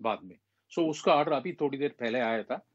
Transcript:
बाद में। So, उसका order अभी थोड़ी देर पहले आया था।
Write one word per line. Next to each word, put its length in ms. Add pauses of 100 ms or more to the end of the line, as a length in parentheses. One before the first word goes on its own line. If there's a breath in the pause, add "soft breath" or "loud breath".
बाद 220
में। 120 (420)
So, 120
उसका 240
order 180
अभी 220
थोड़ी 240
देर 120
पहले 300
आया 240
था। 320